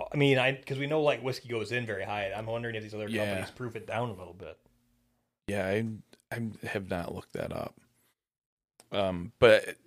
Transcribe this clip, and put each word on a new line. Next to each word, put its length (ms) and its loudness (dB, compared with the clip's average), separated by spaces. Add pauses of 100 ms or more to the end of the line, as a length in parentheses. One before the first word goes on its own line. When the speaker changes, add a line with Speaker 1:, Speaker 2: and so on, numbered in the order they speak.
(140)
Speaker 1:
I 20 0
mean, 240 6
I, 140 4
'cause 240 -6
we 100 -4
know 140 2
light 200 4
whiskey 280 -4
goes 240 -2
in 120 0
very 200 -4
high. 280 -2
I'm 120 -6
wondering 300 -4
if 80 -6
these 100 -12
other 160 -6
Speaker 2:
Yeah. 160 0
Speaker 1:
companies 260 -4
proof 240 -8
it 100 -10
down 240 -2
a 40 -8
little 200 -14
bit. 240 -14 (880)
Speaker 2:
Yeah, 200 0
I, 180 2 (480)
I 340 -6
have 220 -4
not 240 -4
looked 200 -10
that 180 -4
up. 240 -6 (1160)
Um, 460 -2
but 360 8 (120)